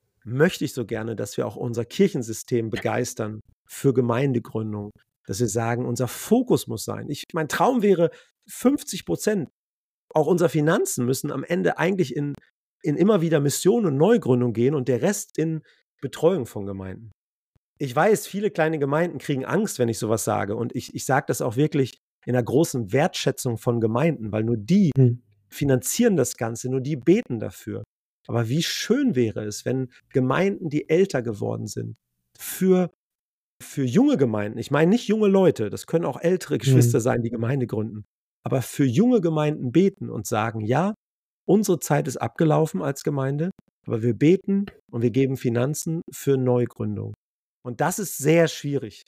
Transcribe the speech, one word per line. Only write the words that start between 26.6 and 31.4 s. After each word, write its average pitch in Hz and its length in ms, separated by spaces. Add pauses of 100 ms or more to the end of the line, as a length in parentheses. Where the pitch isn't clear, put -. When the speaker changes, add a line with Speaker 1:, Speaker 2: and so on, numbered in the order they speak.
Speaker 1:
nur 131 100
die 143 160
beten 139 420
dafür. 104 440 (460)
Aber 117 200
wie 151 140
schön 240 540
wäre 110 280
es, 104 200
wenn 127 260 (220)
Gemeinden, 156 560
die 143 200
älter 165 340
geworden 113 440